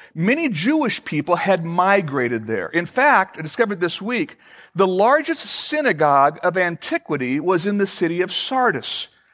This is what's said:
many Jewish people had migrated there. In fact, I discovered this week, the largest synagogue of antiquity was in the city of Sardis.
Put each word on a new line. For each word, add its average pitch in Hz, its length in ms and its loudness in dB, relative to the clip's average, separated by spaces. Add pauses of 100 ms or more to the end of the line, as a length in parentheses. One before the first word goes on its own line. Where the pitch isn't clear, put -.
(140)
many 262 340 0
Jewish 240 560 0
people 160 320 0
had 180 280 0
migrated 156 840 0
there. 98 220 -2
In 170 180 -2
fact, 247 520 2
I 160 40 -10
discovered 202 380 -2
this 175 200 -2
week, 214 360 -4 (380)
the 185 120 2
largest 262 560 2
synagogue 156 1000 2
of 175 160 0
antiquity 160 800 -2
was 175 280 0
in 202 120 0
the 196 80 0
city 175 340 -2
of 180 120 -2
Sardis. 247 760 -2 (260)